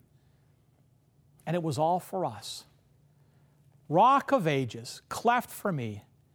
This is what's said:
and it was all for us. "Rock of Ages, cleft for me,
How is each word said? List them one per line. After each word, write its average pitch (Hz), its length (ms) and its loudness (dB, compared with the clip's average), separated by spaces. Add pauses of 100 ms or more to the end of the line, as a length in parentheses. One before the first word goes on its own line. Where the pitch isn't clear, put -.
(1500)
and 165 100 -2
it 175 80 -2
was 143 160 -2
all 170 200 0
for 180 260 -6
us. - 400 -10 (1200)
"Rock 233 440 4
of 214 160 2
Ages, 123 600 -2
cleft 233 420 0
for - 220 -4
me, 113 320 -6 (320)